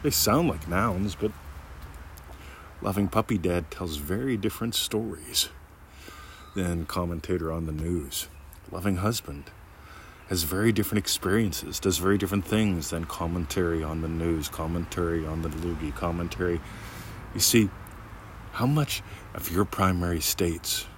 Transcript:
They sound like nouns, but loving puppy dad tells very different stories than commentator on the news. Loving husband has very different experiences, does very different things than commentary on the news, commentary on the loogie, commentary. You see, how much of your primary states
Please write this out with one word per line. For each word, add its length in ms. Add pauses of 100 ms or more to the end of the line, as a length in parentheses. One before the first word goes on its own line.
They 60
sound 400
like 180
nouns, 480
but 160 (1500)
loving 260
puppy 300
dad 340
tells 240
very 400
different 400
stories 720 (1040)
than 300
commentator 680
on 140
the 40
news. 560 (440)
Loving 260
husband 540 (760)
has 160
very 280
different 280
experiences, 800
does 200
very 180
different 280
things 440
than 160
commentary 800
on 180
the 60
news, 420
commentary 760
on 180
the 60
loogie, 460
commentary. 640 (720)
You 60
see, 300 (840)
how 120
much 380 (300)
of 180
your 140
primary 560
states 680 (100)